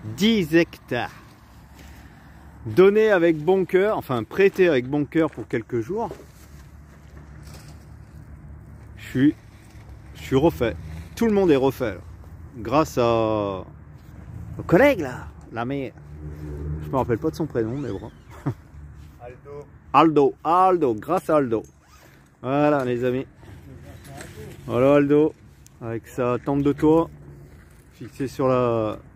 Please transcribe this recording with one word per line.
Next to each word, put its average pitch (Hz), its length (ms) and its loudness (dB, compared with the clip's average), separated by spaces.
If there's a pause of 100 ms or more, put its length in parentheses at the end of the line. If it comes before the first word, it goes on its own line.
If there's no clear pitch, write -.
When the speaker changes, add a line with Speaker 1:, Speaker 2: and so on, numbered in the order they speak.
(160)
Speaker 1:
Dix 185 380 2
hectares. 123 580 0 (1500)
Donné 202 460 4
avec 170 260 4
bon 180 300 0
cœur, 190 320 0
enfin 120 260 -4
prêté 190 420 4
avec 127 220 2
bon 147 160 -2
cœur 160 260 0
pour 113 160 -12
quelques 120 340 -4
jours. 185 280 -6 (3000)
Je - 80 -18
suis, 139 300 2 (800)
je - 80 -18
suis - 140 -2
refait. 135 380 0 (420)
Tout 233 100 0
le 214 60 2
monde 196 180 4
est 139 60 6
refait, 127 400 -2
là. 82 40 -14 (560)
Grâce 131 400 -2
à, 123 80 2 (1500)
au - 80 -12
collègue, 240 340 4
là. 123 260 -8 (260)
La 117 140 -6
mère. 135 260 -6 (880)
Je - 60 -12
me 139 80 -4
rappelle 120 220 0
pas 160 100 -4
de 156 80 -6
son 165 80 -4
prénom, 120 320 -4
mais 135 140 -8
bon. 98 200 -8 (360)
<laughs> 135 40 0 (720)
Speaker 2:
Aldo. 139 460 -18 (260)
Speaker 1:
Aldo, 147 500 4
Aldo, 170 520 2
grâce 156 340 -4
à 160 80 4
Aldo. 117 260 0 (800)
Voilà, 143 460 0
les 123 180 -2
amis. 127 220 -2 (1400)
Voilà 131 300 4
Aldo, 147 400 4 (480)
avec 113 260 -10
sa 123 340 -2
tente 143 200 -2
de 143 100 2
toit. 156 380 2 (880)
Fixé 127 280 -10
sur 131 200 -2
la 117 500 0 (180)